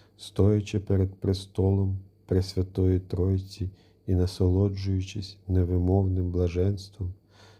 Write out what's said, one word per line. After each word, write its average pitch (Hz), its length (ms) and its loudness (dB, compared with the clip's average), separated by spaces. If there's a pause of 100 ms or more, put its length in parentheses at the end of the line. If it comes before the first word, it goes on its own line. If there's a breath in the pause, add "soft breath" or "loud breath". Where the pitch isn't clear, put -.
(180 soft breath)
стоячи 104 640 2
перед 95 360 0
престолом 98 840 0 (280)
Пресвятої 92 720 0
Тройці 95 720 -4 (380 soft breath)
і 92 80 2
насолоджуючись 95 1200 0 (100)
невимовним 92 840 2
блаженством, 90 840 -2 (460 loud breath)